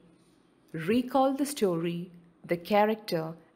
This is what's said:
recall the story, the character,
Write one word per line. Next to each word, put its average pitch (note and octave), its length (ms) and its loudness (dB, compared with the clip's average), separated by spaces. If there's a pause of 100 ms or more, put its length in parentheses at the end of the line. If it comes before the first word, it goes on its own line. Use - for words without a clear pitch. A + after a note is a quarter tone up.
(720)
recall B3 600 2
the C#4+ 120 -2
story, F3 680 -2 (320)
the F3 140 -2
character, G3+ 760 0 (220)